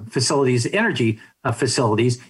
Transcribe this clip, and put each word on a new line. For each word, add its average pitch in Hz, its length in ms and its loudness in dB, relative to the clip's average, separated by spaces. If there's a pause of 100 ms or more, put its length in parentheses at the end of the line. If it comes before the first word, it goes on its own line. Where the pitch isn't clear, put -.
facilities, 131 580 0
energy, 131 520 0 (240)
uh, 120 80 -2
facilities. 120 800 0